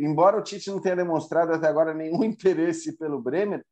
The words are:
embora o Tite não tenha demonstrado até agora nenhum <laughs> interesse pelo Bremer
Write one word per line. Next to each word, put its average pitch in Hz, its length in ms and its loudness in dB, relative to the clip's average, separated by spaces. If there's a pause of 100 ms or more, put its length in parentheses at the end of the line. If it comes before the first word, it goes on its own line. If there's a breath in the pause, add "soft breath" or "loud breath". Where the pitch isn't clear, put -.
embora 165 360 4
o 190 60 -2
Tite - 260 -10
não 196 120 -6
tenha 180 160 0
demonstrado 165 560 0
até 156 120 0
agora 156 280 2
nenhum 160 280 -2
<laughs> 226 40 2
interesse 170 720 0
pelo 147 240 -4
Bremer 160 500 -2